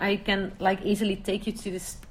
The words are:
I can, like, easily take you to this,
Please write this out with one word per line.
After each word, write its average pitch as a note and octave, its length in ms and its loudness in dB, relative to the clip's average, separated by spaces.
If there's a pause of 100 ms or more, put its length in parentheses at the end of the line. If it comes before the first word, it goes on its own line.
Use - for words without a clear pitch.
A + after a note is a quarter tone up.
I G3+ 160 4
can, G3 420 0
like, F#3+ 240 2
easily G#3 320 2
take G3 320 -2
you A3+ 60 -2
to G#3 180 -6
this, - 280 -8 (120)